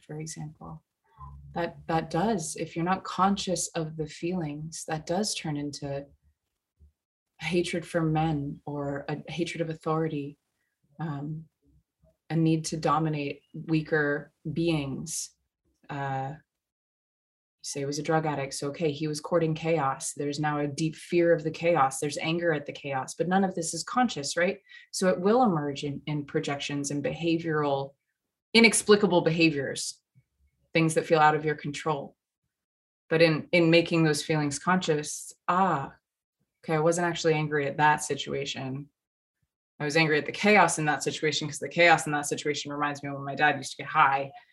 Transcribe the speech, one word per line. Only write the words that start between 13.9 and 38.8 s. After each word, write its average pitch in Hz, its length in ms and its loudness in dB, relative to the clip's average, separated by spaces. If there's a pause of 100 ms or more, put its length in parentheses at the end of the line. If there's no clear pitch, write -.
beings. 160 800 -2 (580)
Uh, 139 440 -6
you - 1300 -20
say - 140 -8
he 139 60 -4
was 147 120 -4
a 151 40 -6
drug 160 240 0
addict, 139 280 -4
so, 143 140 -6
okay, 151 220 -2
he 147 180 -4
was 151 120 -4
courting 165 340 0
chaos. 156 600 -2
There's 143 240 -4
now 151 180 -2
a 147 80 -2
deep 156 300 -4
fear 170 360 2
of 151 120 2
the 160 60 -2
chaos. 160 480 2
There's 143 200 -4
anger 170 340 0
at 147 140 -2
the - 60 -10
chaos, 135 420 -6
but 170 140 -2
none 190 160 4
of 185 100 -2
this 160 200 -4
is 160 100 -6
conscious, - 520 -2
right? 180 220 2 (320)
So - 180 2
it 180 120 2
will 214 240 6
emerge 147 400 0
in, 139 220 -6
in 147 180 -2
projections 143 680 -4
and 143 120 -4
behavioral, 151 880 -2 (600)
inexplicable 208 720 6
behaviors, 160 760 0 (760)
things 165 200 4
that 160 120 2
feel 160 140 6
out 151 140 8
of 151 100 -2
your 151 100 0
control. 147 600 -6 (920)
But 160 140 4
in, 160 300 4
in 170 180 6
making 170 340 6
those 151 180 2
feelings 147 360 0
conscious, 165 760 -2 (160)
ah, 175 440 0 (720)
okay, 165 100 -2
I 156 60 2
wasn't 170 260 2
actually 165 280 2
angry 151 320 0
at 135 120 -4
that 151 240 4
situation. 139 840 -6 (920)